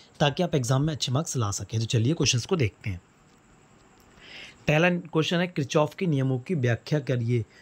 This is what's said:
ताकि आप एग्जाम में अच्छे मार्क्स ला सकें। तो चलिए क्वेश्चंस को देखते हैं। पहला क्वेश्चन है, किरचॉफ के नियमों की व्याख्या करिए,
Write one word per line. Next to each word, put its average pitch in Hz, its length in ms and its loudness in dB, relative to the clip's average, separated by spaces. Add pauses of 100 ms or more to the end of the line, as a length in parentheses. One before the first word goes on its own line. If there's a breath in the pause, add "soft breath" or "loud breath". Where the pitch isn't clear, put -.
(200 loud breath)
ताकि 147 220 2
आप 160 120 -2
एग्जाम 131 280 2
में 156 120 0
अच्छे - 180 -4
मार्क्स 147 240 -2
ला 107 140 0
सकें। 107 300 -4
तो 113 60 -2
चलिए 120 280 2
क्वेश्चंस 127 320 0
को 190 100 0
देखते 110 340 -2
हैं। 90 100 -6 (1700 loud breath)
पहला 160 220 4
क्वेश्चन 170 460 0
है, 180 100 2
किरचॉफ 151 480 0
के 196 120 -4
नियमों 131 320 2
की 175 160 -4
व्याख्या 123 460 0
करिए, 120 440 0 (180 loud breath)